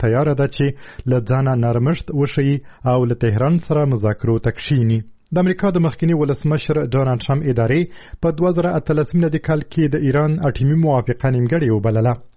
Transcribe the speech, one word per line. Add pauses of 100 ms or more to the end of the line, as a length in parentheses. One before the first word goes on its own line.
تیاره
ده
چې (420)
له
ځانه
نرمښت
وښیي (340)
او
له
تهران
سره
مذاکرو
ته
کښیني. (340)
د
امریکا
د
مخکني
ولسمشر (160)
ډونالډ
ټرمپ
ادارې (400)
په
دوه
زره
اتلسم
میلادي
کال
کې (100)
د
ایران (140)
اټومي
موافقه
نیمګړې
وبلله (240)